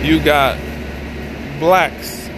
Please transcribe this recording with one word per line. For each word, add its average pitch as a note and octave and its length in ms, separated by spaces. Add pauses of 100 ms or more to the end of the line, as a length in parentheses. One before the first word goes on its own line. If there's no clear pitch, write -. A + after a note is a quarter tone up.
you D#3 160
got D3 380 (1000)
blacks E3 800